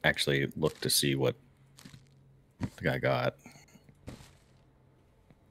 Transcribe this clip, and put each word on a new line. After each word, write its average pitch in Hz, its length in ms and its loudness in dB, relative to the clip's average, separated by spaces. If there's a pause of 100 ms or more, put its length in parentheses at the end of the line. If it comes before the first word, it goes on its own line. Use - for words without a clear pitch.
actually 69 520 2
look - 260 -2
to 73 80 -2
see 71 260 2
what 64 200 0 (1200)
the - 240 -6
guy 67 140 0
got. - 380 0 (2250)